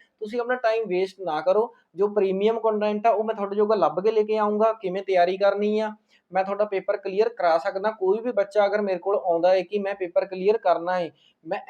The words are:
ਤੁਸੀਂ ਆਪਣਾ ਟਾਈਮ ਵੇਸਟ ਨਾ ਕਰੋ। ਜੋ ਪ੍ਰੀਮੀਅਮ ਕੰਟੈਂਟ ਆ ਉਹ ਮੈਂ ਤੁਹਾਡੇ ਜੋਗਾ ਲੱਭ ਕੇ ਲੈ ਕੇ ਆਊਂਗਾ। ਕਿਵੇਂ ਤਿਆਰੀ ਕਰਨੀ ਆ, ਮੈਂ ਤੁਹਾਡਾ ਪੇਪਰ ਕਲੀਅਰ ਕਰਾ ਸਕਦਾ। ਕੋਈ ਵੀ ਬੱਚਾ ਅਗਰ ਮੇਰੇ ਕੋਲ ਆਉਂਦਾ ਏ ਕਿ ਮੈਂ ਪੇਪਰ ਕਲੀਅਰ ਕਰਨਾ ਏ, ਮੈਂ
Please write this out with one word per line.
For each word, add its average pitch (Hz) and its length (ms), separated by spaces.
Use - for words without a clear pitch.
ਤੁਸੀਂ 214 200
ਆਪਣਾ 240 160
ਟਾਈਮ 226 320
ਵੇਸਟ 185 320
ਨਾ 156 200
ਕਰੋ। 208 320
ਜੋ 196 120
ਪ੍ਰੀਮੀਅਮ 202 520
ਕੰਟੈਂਟ 208 460
ਆ 233 40
ਉਹ 214 140
ਮੈਂ 220 100
ਤੁਹਾਡੇ 202 220
ਜੋਗਾ 214 180
ਲੱਭ 165 280
ਕੇ 214 80
ਲੈ 220 120
ਕੇ 214 160
ਆਊਂਗਾ। 214 340
ਕਿਵੇਂ 190 300
ਤਿਆਰੀ 185 340
ਕਰਨੀ 202 440
ਆ, 214 100
ਮੈਂ 185 120
ਤੁਹਾਡਾ 202 200
ਪੇਪਰ 202 320
ਕਲੀਅਰ 196 320
ਕਰਾ 175 300
ਸਕਦਾ। 190 340
ਕੋਈ 196 280
ਵੀ 240 120
ਬੱਚਾ 202 340
ਅਗਰ 208 160
ਮੇਰੇ 190 160
ਕੋਲ 196 180
ਆਉਂਦਾ 175 380
ਏ 190 80
ਕਿ 196 160
ਮੈਂ 196 160
ਪੇਪਰ 190 300
ਕਲੀਅਰ 190 340
ਕਰਨਾ 175 400
ਏ, 165 120
ਮੈਂ 190 240